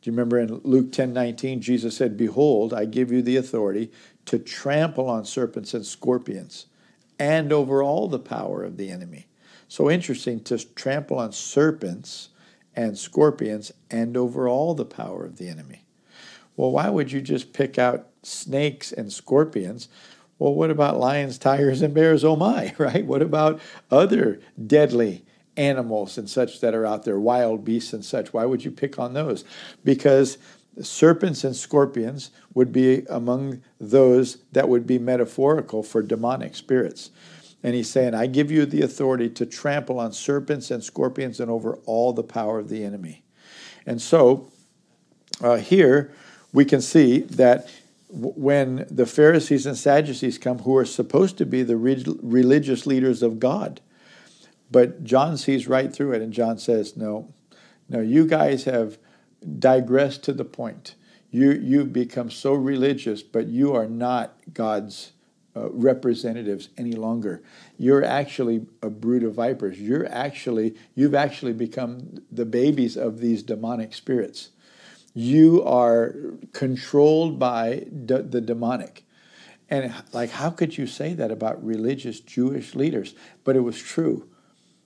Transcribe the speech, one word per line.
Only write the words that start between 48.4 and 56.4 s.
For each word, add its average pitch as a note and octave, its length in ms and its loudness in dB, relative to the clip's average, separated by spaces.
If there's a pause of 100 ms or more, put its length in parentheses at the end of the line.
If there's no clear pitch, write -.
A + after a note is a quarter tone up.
the B2 160 2
Pharisees D3+ 600 4
and C3+ 100 -6
Sadducees C#3 600 0
come, B2 240 -4
who C3+ 160 2
are B2+ 80 4
supposed F#3 540 0
to D#3+ 80 0
be B2+ 160 0
the A#2 140 0
re-, B2+ 280 0 (160)
religious B2+ 640 2
leaders C3 360 0
of A2+ 180 0
God, B2+ 400 -2 (920)
but B2 320 4
John C3+ 340 2
sees C3 300 -2
right C3 260 0
through C#3+ 200 -4
it, A2 100 -2
and A2 120 -8
John A2+ 240 0